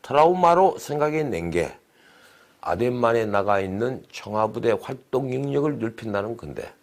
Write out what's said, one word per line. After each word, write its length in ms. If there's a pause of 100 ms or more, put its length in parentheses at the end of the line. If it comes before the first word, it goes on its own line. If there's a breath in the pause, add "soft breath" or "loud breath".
트라우마로 760
생각해 460
낸 280
게 260 (840 soft breath)
아덴만에 640
나가 360
있는 500
청와부대 720
활동 520
영역을 460
넓힌다는 560
건데 360 (120)